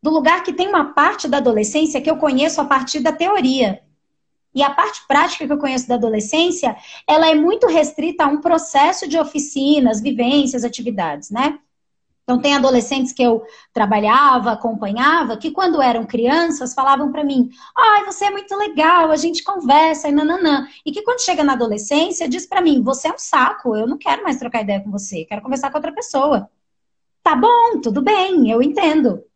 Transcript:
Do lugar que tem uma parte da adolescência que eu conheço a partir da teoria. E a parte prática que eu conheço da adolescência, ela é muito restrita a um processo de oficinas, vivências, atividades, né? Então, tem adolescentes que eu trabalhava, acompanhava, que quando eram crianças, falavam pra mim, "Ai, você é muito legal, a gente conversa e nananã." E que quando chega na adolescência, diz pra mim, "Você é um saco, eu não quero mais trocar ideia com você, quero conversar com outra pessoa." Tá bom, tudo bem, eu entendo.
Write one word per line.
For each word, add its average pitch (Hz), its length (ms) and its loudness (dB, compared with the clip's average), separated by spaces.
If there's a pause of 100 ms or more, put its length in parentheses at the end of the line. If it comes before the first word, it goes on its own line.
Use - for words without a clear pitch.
Do 302 60 0
lugar 320 320 2
que 359 100 -6
tem 359 160 -2
uma 330 240 0
parte 339 340 0
da 277 120 0
adolescência 254 600 0
que - 120 -2
eu 311 80 -2
conheço 302 420 0
a 285 60 0
partir 277 340 -2
da 311 100 0
teoria. 269 720 0 (760)
E 175 80 2
a 185 60 4
parte - 400 -2
prática 302 380 0
que 285 60 -2
eu 294 40 -2
conheço 254 320 -4
da 247 60 0
adolescência, 240 840 -2 (320)
ela 311 180 4
é 320 80 4
muito 349 320 2
restrita 330 580 0
a 285 40 2
um 294 100 0
processo 330 720 0
de 302 100 -2
oficinas, 277 840 0
vivências, 254 600 0
atividades, 196 680 -6
né? 269 280 -2 (640)
Então, 247 160 0
tem 285 160 2
adolescentes 262 600 2
que - 80 -2
eu 226 200 2 (300)
trabalhava, 226 800 2
acompanhava, 226 840 -2
que 320 120 -6
quando 349 300 0
eram 233 240 2
crianças, 262 680 -2
falavam 269 360 2
pra 302 140 -6
mim, 269 240 0 (260)
"Ai, 415 300 4
você 403 220 -6
é 403 40 2
muito 392 260 -8
legal, 330 540 2
a 311 60 2
gente 330 260 -4
conversa 311 680 2
e 285 40 0
nananã." 302 560 0 (160)
E 311 80 -6
que 415 80 -8
quando 480 220 -2
chega 349 200 -2
na 277 120 2
adolescência, 254 760 -2
diz 320 160 -4
pra 381 160 -2
mim, 294 220 4
"Você 254 260 -2
é 349 40 -4
um - 60 -10
saco, - 560 -2
eu 214 120 -2
não 285 100 -4
quero - 260 -4
mais 302 160 -2
trocar 240 220 -6
ideia 202 200 -2
com 202 100 -12
você, 196 340 -8
quero 208 160 -10
conversar 262 300 -6
com 302 80 -4
outra 302 140 -8
pessoa." 277 580 -2 (720)
Tá 320 120 2
bom, 466 480 4
tudo 240 200 -2
bem, 370 480 2
eu 226 120 2
entendo. 302 600 0 (120)